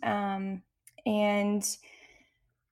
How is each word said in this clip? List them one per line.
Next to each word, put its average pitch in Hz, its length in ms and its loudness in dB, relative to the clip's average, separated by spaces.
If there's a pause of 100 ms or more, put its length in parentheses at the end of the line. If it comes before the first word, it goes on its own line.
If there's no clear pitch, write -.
Um, 196 640 -2 (420)
and 208 580 2 (1080)